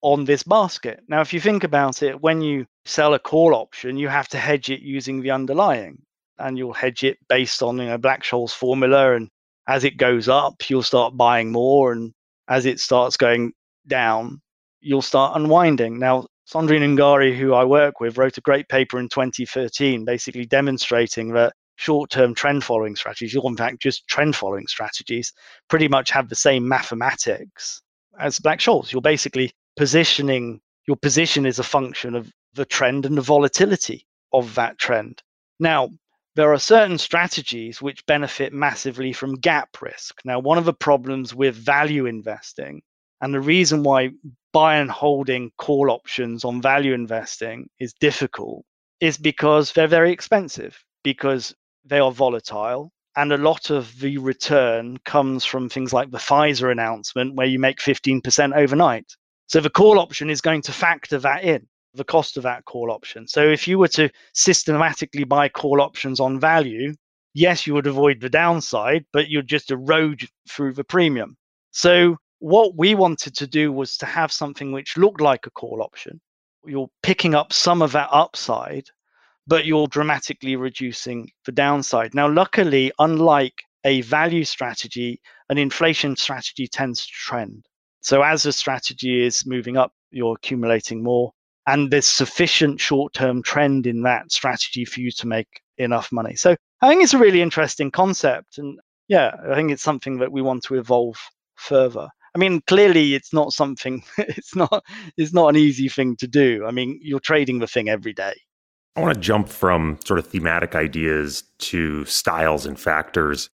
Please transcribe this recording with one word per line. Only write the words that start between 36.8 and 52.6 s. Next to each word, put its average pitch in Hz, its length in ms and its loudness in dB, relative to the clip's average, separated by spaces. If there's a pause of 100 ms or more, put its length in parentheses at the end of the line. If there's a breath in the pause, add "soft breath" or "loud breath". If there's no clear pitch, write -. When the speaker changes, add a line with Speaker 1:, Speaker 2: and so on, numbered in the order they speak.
Speaker 1:
strategies 120 840 -4
which 139 240 -10
benefit 143 480 -2
massively 131 600 -4
from 135 220 -8
gap 147 340 0 (120)
risk. - 440 -16
Now, 127 140 -4
one 151 200 2
of 165 60 0
the 165 80 0
problems 131 600 0
with 131 220 0
value 143 500 0
investing, 104 800 -10 (380)
and 139 120 -6
the 139 80 -2
reason 156 400 2
why 131 300 2 (400)
buy 156 240 4
and 139 160 0
holding 135 680 -2
call 139 320 0
options 117 560 -6
on 123 160 -6
value 139 320 2
investing 113 720 -8 (120)
is 123 140 -10
difficult, - 720 -12 (360)
is 151 180 -2
because 151 560 0
they're 160 140 2
very 165 240 4
expensive, 170 680 -4 (260)
because 135 520 -2 (300)
they 143 140 0
are 131 120 4
volatile. 120 800 -4 (240)